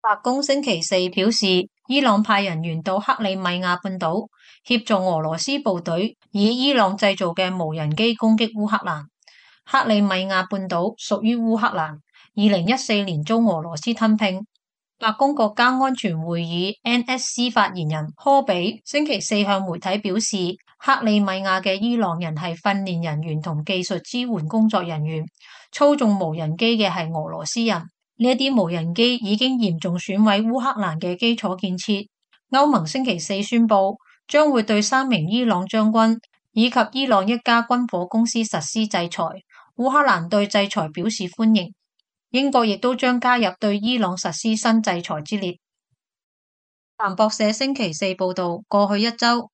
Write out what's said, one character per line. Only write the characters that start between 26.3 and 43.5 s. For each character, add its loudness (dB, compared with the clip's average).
人 -4
機 0
嘅 2
係 -6
俄 -6
羅 -10
斯 -4
人。 0
呢 -4
一 4
啲 0
無 2
人 -4
機 2
已 -2
經 0
嚴 0
重 -4
損 0
毀 4
烏 -2
克 -2
蘭 -4
嘅 -4
基 0
礎 -4
建 -4
設。 -4
歐 6
盟 2
星 -2
期 -2
四 -4
宣 2
布， 2
將 4
會 2
對 2
三 0
名 0
伊 0
朗 0
將 2
軍 4
以 2
及 0
伊 -2
朗 4
一 2
家 4
軍 0
火 -2
公 2
司 -2
實 -2
施 -2
制 -4
裁。 -4
烏 0
克 4
蘭 2
對 2
制 2
裁 -2
表 -4
示 -4
歡 2
迎。 0
英 2
國 4
亦 2
都 0
將 2
加 2
入 2